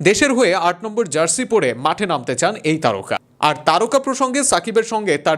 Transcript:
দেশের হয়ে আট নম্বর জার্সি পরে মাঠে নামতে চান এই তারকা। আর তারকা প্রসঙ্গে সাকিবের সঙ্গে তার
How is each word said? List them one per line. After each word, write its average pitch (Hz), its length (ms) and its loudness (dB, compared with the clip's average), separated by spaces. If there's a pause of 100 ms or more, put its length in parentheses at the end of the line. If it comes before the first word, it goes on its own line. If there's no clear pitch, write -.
দেশের 220 320 4
হয়ে 220 220 4
আট 175 300 0
নম্বর 220 220 -2
জার্সি 165 380 -2
পরে 196 280 0
মাঠে 151 320 -2
নামতে 139 300 -2
চান 165 280 0
এই 156 140 0
তারকা। 104 400 -2 (220)
আর 151 160 4 (100)
তারকা 202 340 2
প্রসঙ্গে 262 440 -2
সাকিবের 214 400 0
সঙ্গে 214 340 -2
তার 156 200 0